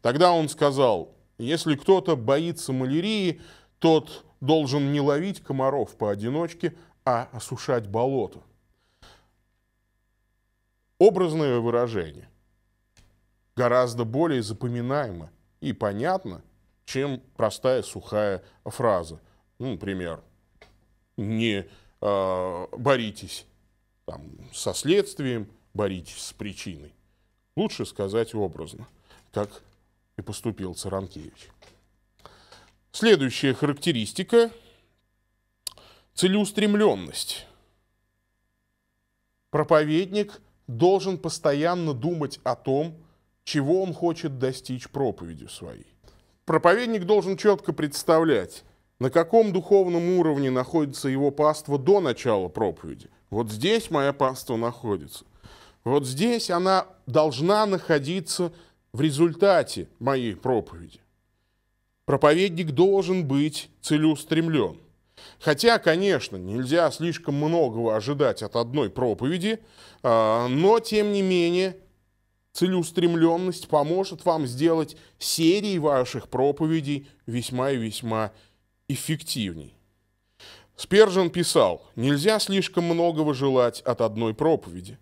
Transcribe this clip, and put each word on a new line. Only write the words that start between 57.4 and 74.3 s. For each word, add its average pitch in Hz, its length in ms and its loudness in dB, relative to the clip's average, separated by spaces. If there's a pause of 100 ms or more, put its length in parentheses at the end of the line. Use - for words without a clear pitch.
находиться 170 840 -2 (420)
в 117 80 -4
результате 160 840 2 (120)
моей 120 360 -2
проповеди. 90 680 -4 (1040)
Проповедник 160 640 4
должен 185 560 2
быть 143 420 -2 (120)
целеустремлен. 156 960 0 (600)
Хотя, 214 400 2
конечно, 170 580 0
нельзя 127 540 0
слишком 156 440 -4
многого 131 600 0
ожидать 123 480 -2
от 104 120 -10
одной 120 340 -2
проповеди, 156 680 -2 (440)
а, 113 440 4
но, 185 320 4
тем 208 320 0
не 202 100 0
менее, 185 560 0 (760)
целеустремленность 175 1120 0
поможет 165 580 -2
вам 156 220 2